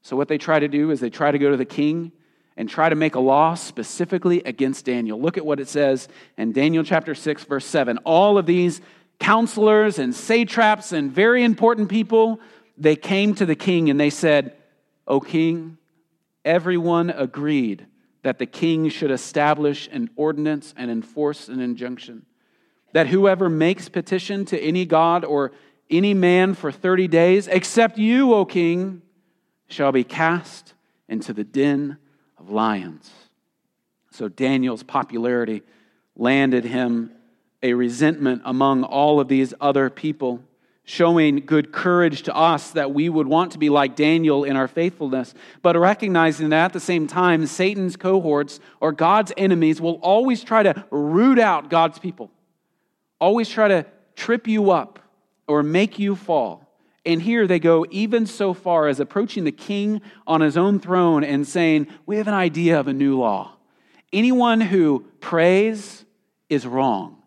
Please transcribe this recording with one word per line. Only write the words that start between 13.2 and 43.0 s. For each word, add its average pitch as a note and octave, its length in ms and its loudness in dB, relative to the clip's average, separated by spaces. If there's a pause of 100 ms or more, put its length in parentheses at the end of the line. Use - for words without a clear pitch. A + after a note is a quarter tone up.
to G3+ 100 -2
the D#3+ 80 -2
king E3 380 0
and C#3+ 80 0
they D3 100 2
said, C#3+ 460 0 (500)
"O C#3 140 0
king, E3 580 -4 (680)
everyone E3+ 680 0
agreed C3+ 760 -4 (380)
that C3 160 -4
the B2 80 -6
king D#3+ 420 -2
should C#3+ 220 -4
establish D3 800 -2
an A#2+ 240 -6
ordinance D3+ 600 -4
and B2 140 -8
enforce C#3+ 580 -6
an B2+ 120 -8
injunction, B2 680 -10 (680)
that D#3+ 120 2
whoever F#3+ 440 2
makes E3 380 0
petition F#3+ 580 -6
to E3+ 140 -6
any E3+ 240 -2
god E3 400 2
or C#3+ 280 -2 (400)
any G3 240 2
man F#3 400 2
for D3+ 160 -8
thirty F#3 360 0
days, F3 400 4
except G#3+ 520 0
you, A#3+ 340 4
O G3+ 120 4
king, F3+ 580 -2 (640)
shall C#3 260 -2
be C3 100 2
cast D#3+ 680 -4 (340)
into A2 240 -8
the G#2 140 -8
den C#3+ 520 -2 (400)
of F2 120 -20
lions." G2+ 600 -6 (1000)
So A2 160 -10
Daniel's B2+ 560 -2
popularity A#2+ 800 -4 (540)
landed B2+ 480 0
him A#2 460 -4 (520)
a B2 100 0
resentment B2+ 720 -2
among C3 400 0
all D3 380 2
of C3 80 -4
these C3+ 320 0
other C#3 280 0
people, B2+ 520 -6 (420)
showing E3 640 2
good D3+ 260 0
courage F3 520 0
to D#3 120 -8
us D#3+ 360 0
that C#3 220 -4
we D3 140 0